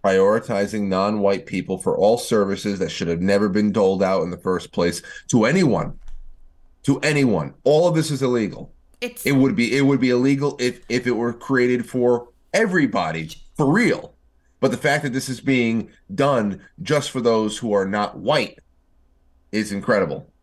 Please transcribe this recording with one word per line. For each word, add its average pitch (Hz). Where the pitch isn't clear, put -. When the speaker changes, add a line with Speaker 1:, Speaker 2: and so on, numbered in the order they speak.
Speaker 1:
Prioritizing 101
non-white 98
people 92
for -
all 107
services 101
that 87
should 85
have 85
never 101
been 104
doled 98
out 95
in 87
the 87
first 87
place 87
to 110
anyone. 123
To 135
anyone. 123
All 156
of 165
this 156
is 135
illegal. 120
Speaker 2:
It's 240
Speaker 1:
It 180
would 135
be, 120
it 139
would 139
be 127
illegal 135
if, 123
if 123
it 123
were 117
created 123
for 120
everybody, 110
for 147
real. 196
But 127
the 120
fact 147
that 127
this 131
is 123
being 117
done 113
just 143
for 131
those 110
who 113
are 98
not 104
white 123
is 107
incredible. 98